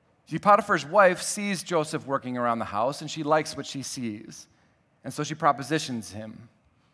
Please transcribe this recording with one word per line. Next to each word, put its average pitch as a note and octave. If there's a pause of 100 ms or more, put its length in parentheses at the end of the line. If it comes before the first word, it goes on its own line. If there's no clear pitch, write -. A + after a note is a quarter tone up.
(260)
See, D#3
Potiphar's G3+
wife F3+
sees G3+
Joseph D3+
working B2+
around A#2+
the A2
house, A2+
and D3+
she D#3+
likes D3+
what C#3
she C#3
sees. A#2+ (560)
And C3
so D3
she D#3
propositions C#3
him. A2 (460)